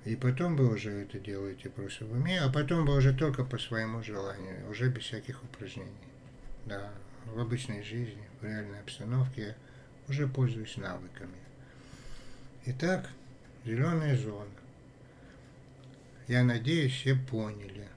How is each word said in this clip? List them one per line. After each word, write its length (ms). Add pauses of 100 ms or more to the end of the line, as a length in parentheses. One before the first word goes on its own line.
И 100
потом 400
вы 180
уже 180
это 280
делаете 500
просто 360
в 60
уме, 300
а 80
потом 360
вы 120
уже 160
только 300
по 140
своему 460
желанию, 640
уже 200
без 140
всяких 400
упражнений. 460 (760)
Да, 260 (360)
в 120
обычной 440
жизни, 400 (180)
в 40
реальной 340
обстановке 640
я 140 (540)
уже 180
пользуюсь 500
навыками. 600 (1300)
Итак, 440 (560)
зеленая 520
зона. 320 (1800)
Я 140
надеюсь, 500
все 220
поняли. 800